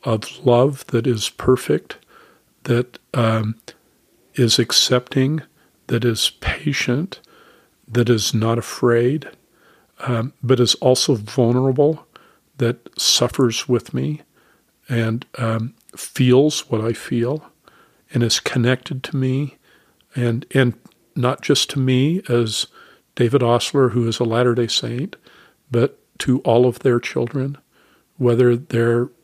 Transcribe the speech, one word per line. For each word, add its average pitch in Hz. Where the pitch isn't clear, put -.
of -
love 131
that 117
is 113
perfect, -
that, 123
um, 113
is 117
accepting, 131
that 117
is 113
patient, 147
that 117
is 113
not 113
afraid, 120
um, 120
but 123
is 120
also 127
vulnerable, 127
that -
suffers -
with 120
me 143
and, 117
um, 113
feels 135
what 110
I 113
feel 127
and 120
is 113
connected 127
to -
me 131
and, 120
and 123
not 127
just -
to -
me 131
as 117
David 123
Ostler, 120
who 117
is 110
a 127
Latter-day 117
Saint, 120
but 117
to 127
all 123
of 120
their 120
children, 135
whether 120
they're 120